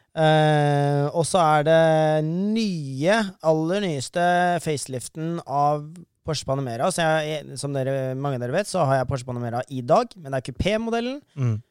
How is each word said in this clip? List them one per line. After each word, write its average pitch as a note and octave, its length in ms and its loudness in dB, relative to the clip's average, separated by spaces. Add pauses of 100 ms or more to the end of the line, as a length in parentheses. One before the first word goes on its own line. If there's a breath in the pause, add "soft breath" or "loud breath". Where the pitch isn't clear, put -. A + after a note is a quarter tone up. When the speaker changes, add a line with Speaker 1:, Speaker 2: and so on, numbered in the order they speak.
(140)
Speaker 1:
Eh, D3 1000 4
og E3+ 80 2
så F#3 160 0
er D3+ 240 4
det D#3 640 4
nye, F3 880 -2 (280)
aller D#3+ 380 2
nyeste F3 840 0
faceliften D#3 840 -6
av D3 400 0 (380)
Porsche D#3 200 -6
Panamera. C3+ 460 -2
Så - 100 -6
jeg, D3+ 560 -2
som C#3 160 -6
dere, C3+ 420 -2
mange C#3 200 -4
av A#2+ 60 -6
dere B2 100 -4
vet, F#3+ 160 -2
så F3 180 0
har C3+ 120 2
jeg B2+ 100 -2
Porsche C3 180 -6
Panamera A#2+ 360 -4 (100)
i C3 100 -6
dag, F3 260 2 (100)
men C#3 160 -4
det C3+ 40 -2 (100)
er C#3 40 -8
kupé-modellen. A3+ 720 -4 (140)
Speaker 2:
Mm. A#2 360 -2